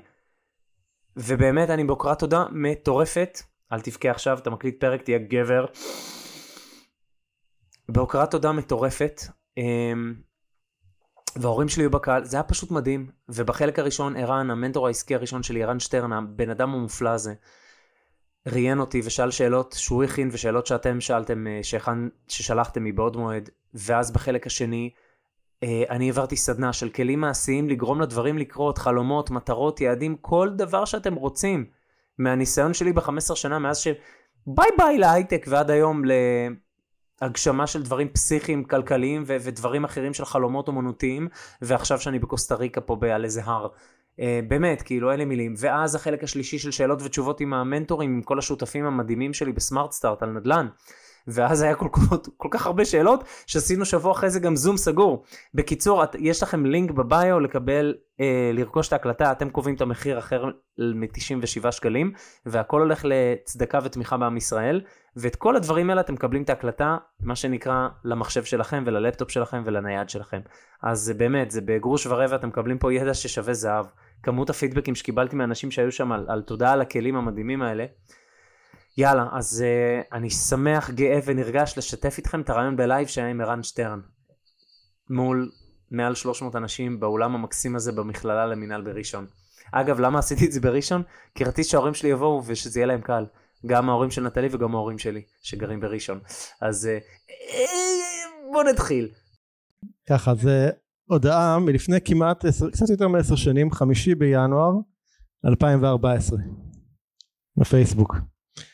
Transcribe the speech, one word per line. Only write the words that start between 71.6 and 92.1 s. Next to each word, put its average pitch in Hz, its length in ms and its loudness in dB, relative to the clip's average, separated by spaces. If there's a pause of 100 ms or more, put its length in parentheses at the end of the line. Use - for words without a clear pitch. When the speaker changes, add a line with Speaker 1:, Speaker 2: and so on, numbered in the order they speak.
Speaker 1:
בגרוש 110 460 0
ורבע, 127 280 2
אתם 127 120 -4
מקבלים 120 300 -4
פה 127 160 2
ידע 135 200 0
ששווה 123 400 -4
זהב. 107 320 -2 (380)
כמות 127 260 0
הפידבקים 139 460 -2
שקיבלתי 127 400 -2
מאנשים 123 360 -4
שהיו 123 200 0
שם 123 200 -4
על, 104 180 -4
על 107 120 -2
תודה 117 320 2
על 139 80 4
הכלים 127 340 -2
המדהימים 117 460 -4
האלה. 113 240 -4 (1120)
יאללה, 135 320 4
אז, 117 340 -4
אה, 120 360 2 (160)
אני 113 120 -6
שמח, 147 640 0
גאה 139 340 2
ונרגש 135 520 0
לשתף 135 400 -4
איתכם 160 240 -4
את - 80 -6
הרעיון 127 260 0
בלייב 127 320 2
שהיה 120 200 -4
עם 120 140 -4
ערן 117 220 -4
שטרן, 110 360 -6 (1080)
מול 127 420 0 (400)
מעל 120 240 -2
שלוש 123 260 -6
מאות 127 140 -8
אנשים 120 440 -6
באולם 110 360 0
המקסים 120 400 -6
הזה 117 160 -4
במכללה 107 540 -2
למינהל 107 360 -6
בראשון. 101 440 -10 (460)
אגב, 135 280 2
למה 131 200 4
עשיתי 139 260 2
את 151 60 0
זה 139 80 -4
בראשון? 143 440 2 (320)
כי - 80 -4
רציתי 127 200 0
שההורים 151 300 2
שלי 143 160 0
יבואו 139 360 2